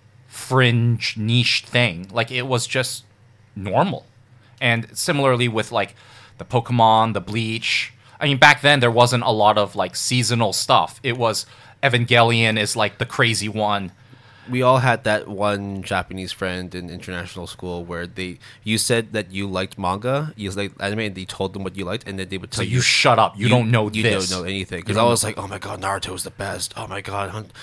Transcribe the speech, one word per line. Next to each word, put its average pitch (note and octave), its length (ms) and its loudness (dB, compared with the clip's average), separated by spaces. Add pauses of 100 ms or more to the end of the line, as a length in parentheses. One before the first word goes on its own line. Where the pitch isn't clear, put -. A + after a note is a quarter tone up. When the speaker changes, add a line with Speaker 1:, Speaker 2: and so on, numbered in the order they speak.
(260)
Speaker 1:
fringe A#2+ 920 2
niche A#2 480 0
thing. F#2+ 440 0
Like, A#2 220 -2
it B2+ 140 -4
was B2 200 0
just - 380 -4 (500)
normal. G#2 520 -2 (520)
And A#2 380 0
similarly C3 520 2
with, G#2+ 220 -2
like, G#2 240 -2 (440)
the - 80 -14
Pokemon, A2+ 680 4
the G2 80 -4
Bleach. A2 720 -4 (260)
I - 60 -4
mean, C#3 140 0
back D3 240 6
then C#3+ 180 6
there A#2+ 100 4
wasn't A#2+ 340 4
a A#2+ 60 2
lot G#2+ 280 6
of, G2+ 180 0
like, F#2 180 -2
seasonal A#2 600 0
stuff. - 480 2
It B2 160 -2
was A2+ 260 -2 (380)
Evangelion A#2 760 4
is, G#2 160 -2
like, G#2+ 220 -2
the - 80 -4
crazy A2 460 0
one. G2+ 420 -2 (560)
Speaker 2:
We B2+ 140 -2
all B2+ 160 6
had B2 260 2
that - 220 0
one G2+ 560 -2
Japanese F#2 480 -6
friend F2+ 420 -6
in F2+ 160 -12
international F2 600 -12
school F2 360 -10
where F2 220 -10
they, F2+ 320 -10 (240)
you G#2+ 160 0
said A#2 340 -2
that G2 200 -6
you G2 160 -6
liked F#2+ 280 -6
manga, B2 600 -4
you G2 160 -8
liked G2 280 -8
anime, G2+ 200 -4
and G#2 160 -6
they F#2 80 -10
told F#2+ 280 -6
them G2 120 -8
what F#2 120 -10
you F#2+ 80 -8
liked, G2+ 220 -8
and G2 100 -10
then F#2 120 -8
they F#2+ 100 -6
would - 160 -12
Speaker 1:
So G2+ 80 -4
Speaker 2:
tell F#2 60 -2
Speaker 1:
you A#2 80 -2
Speaker 2:
you, B2 40 2
Speaker 1:
shut A#2+ 380 4
up. G#2 180 4
You G2+ 60 -6
Speaker 2:
"You, A#2+ 60 2
Speaker 1:
don't A#2 240 4
know A2 180 2
Speaker 2:
you A2 140 -2
Speaker 1:
this. F#2+ 260 0
Speaker 2:
don't F#2 80 -4
know F2 80 -6
anything." F#2 320 -6
Speaker 1:
You E2 60 -12
Speaker 2:
'Cause G#2 100 -4
Speaker 1:
don't A2 80 2
Speaker 2:
I A#2 40 4
Speaker 1:
know A#2+ 40 4
Speaker 2:
was A2+ 140 0
like, G#2+ 120 -6
"Oh G2+ 120 -10
my G2+ 100 -10
God, G2+ 240 -12
Naruto F#2+ 320 -6
is F2+ 80 -10
the F#2 80 -14
best. F#2+ 460 -8
Oh A2 100 -12
my F#2+ 140 -10
God, G2 300 -8
Hun-, G#2 200 -12 (120)